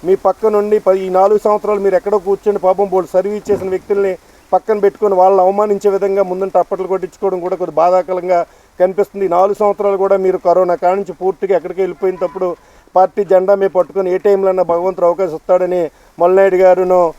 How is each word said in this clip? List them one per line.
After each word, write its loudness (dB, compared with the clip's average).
మీ 2
పక్క -2
నుండి 0
ప-, 2
ఈ -2
నాలుగు 2
సంవత్సరాలు 0
మీరు 0
ఎక్కడో 0
కూర్చొని -2
పాపం 0
బోల్డు -2
సర్వీస్ -2
చేసిన -4
వ్యక్తుల్ని -4
పక్కన 0
పెట్టుకొని 0
వాళ్ళని 4
అవమానించే 0
విధంగా -2
ముందుంటే -2
అప్పట్లు -4
కొట్టించుకోవడం -6
కూడా -6
కొద్ది -6
బాధాకరంగా 0
కనిపిస్తుంది. -2
ఈ -2
నాలుగు 0
సంవత్సరాలు -2
కూడా 0
మీరు 0
కరోనా 0
కాడి 0
నుంచి -6
పూర్తిగా -4
ఎక్కడికి -4
వెళ్ళిపోయినప్పుడు -4
పార్టీ 2
జెండా 2
మీద 0
పట్టుకొని -2
ఏ -2
టైంలో 2
అన్నా 0
భగవంతుడు -2
అవకాశం -2
ఇస్తాడని -2
మల్లనాయుడు 4
గారును 4